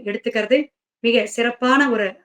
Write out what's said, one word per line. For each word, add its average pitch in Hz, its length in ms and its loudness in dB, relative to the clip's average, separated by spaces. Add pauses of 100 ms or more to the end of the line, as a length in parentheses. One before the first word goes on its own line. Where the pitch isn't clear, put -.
எடுத்துக்கிறது 220 540 -2 (460)
மிக 233 240 2
சிறப்பான 247 540 0 (100)
ஒரு 214 160 0 (180)